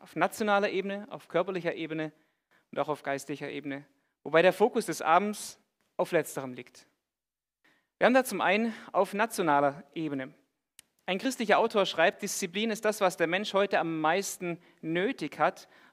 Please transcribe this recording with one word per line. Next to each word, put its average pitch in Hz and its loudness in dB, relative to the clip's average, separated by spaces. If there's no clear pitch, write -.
auf - -20
nationaler 202 0
Ebene, 196 -6
auf - -14
körperlicher 170 -2
Ebene 156 -6
und - -4
auch 143 -4
auf 147 -6
geistlicher 139 -8
Ebene, 143 -10
wobei 156 6
der 180 8
Fokus 202 2
des 156 -4
Abends 202 2
auf 180 -2
letzterem 143 -2
liegt. - -20
Wir 175 6
haben 240 6
da 254 4
zum 202 -6
einen 214 2
auf 190 0
nationaler 160 2
Ebene. 143 -8
Ein 185 -2
christlicher 208 2
Autor 208 2
schreibt: 165 2
"Disziplin 202 -4
ist 208 -6
das, 214 -2
was 180 2
der 165 0
Mensch 190 -2
heute 196 2
am 165 -2
meisten 175 -2
nötig 175 -4
hat 156 -2